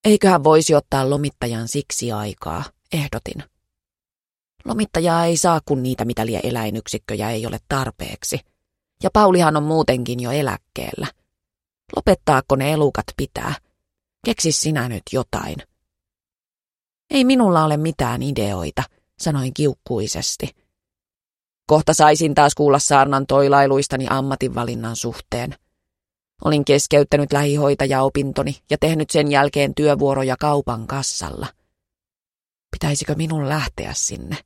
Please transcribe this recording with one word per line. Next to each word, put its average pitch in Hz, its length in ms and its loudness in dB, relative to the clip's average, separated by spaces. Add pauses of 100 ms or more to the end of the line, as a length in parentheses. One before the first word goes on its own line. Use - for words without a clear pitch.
Eiköhän 196 380 6
voisi 156 320 6
ottaa 135 340 0
lomittajan 123 580 -4
siksi 120 440 -6
aikaa, 104 520 -8 (300)
ehdotin. 143 500 -6 (1200)
Lomittajaa 170 600 0
ei 170 120 2
saa, 165 280 2
kun 131 180 -2
niitä 127 220 -2
mitä 113 200 -4
lie 113 180 -4
eläinyksikköjä 110 880 -6
ei 113 160 -6
ole 110 140 -8 (100)
tarpeeksi. - 720 -6 (640)
Ja - 100 0
Paulihan 175 440 6
on 147 60 0
muutenkin 131 560 0
jo 123 120 -4
eläkkeellä. - 760 -6 (880)
Lopettaako 139 600 2
ne 139 160 0
elukat 147 340 0 (120)
pitää? 143 380 -8 (680)
Keksi 165 260 0
sinä 143 380 -2
nyt 107 140 -10 (100)
jotain. - 440 -6 (1500)
Ei 269 160 4
minulla 208 380 4
ole 151 140 2
mitään 131 460 -2
ideoita, 101 600 -4 (360)
sanoin 131 340 -4
kiukkuisesti. - 1120 -4 (1040)
Kohta 151 260 4
saisin 151 420 4
taas 143 200 4
kuulla 147 240 4
saarnan 139 480 2
toilailuistani 139 840 2
ammatinvalinnan 120 840 -4
suhteen. 120 600 -8 (920)
Olin 147 200 2
keskeyttänyt 143 680 4
lähihoitajaopintoni 139 1400 0
ja 151 80 0
tehnyt 156 320 0
sen 147 220 2
jälkeen 143 440 2
työvuoroja 139 640 2
kaupan 135 480 -2
kassalla. 101 600 -8 (1200)
Pitäisikö 147 440 -4
minun 156 340 -4
lähteä - 460 -6
sinne? - 500 -6